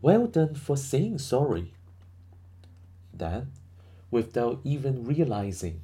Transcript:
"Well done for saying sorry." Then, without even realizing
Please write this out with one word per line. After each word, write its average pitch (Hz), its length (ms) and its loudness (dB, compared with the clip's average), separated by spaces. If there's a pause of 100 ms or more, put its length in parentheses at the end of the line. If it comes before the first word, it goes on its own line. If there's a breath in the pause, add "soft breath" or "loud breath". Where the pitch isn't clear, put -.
"Well 220 240 6
done 156 300 2
for - 200 -2
saying 165 440 -2
sorry." 127 520 0 (1400)
Then, 90 380 -6 (580 soft breath)
without 120 520 0
even 135 420 -2
realizing 101 800 -2